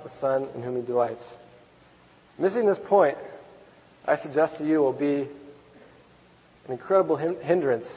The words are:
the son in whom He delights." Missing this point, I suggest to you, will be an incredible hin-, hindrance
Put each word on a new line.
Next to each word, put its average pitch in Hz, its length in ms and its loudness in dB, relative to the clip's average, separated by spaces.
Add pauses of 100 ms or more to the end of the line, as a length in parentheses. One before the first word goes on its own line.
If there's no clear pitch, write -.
the - 80 -16
son 135 440 -2
in 120 80 -10
whom 123 140 -6
He 123 60 -2
delights." 120 420 0 (1120)
Missing 208 300 0
this 196 120 2
point, 190 380 4 (880)
I 151 120 2
suggest 151 420 -2
to 151 80 -6
you, 156 140 4
will 135 120 4
be 143 280 0
an - 1500 -16
incredible 165 440 2
hin-, 165 240 -4
hindrance 139 560 0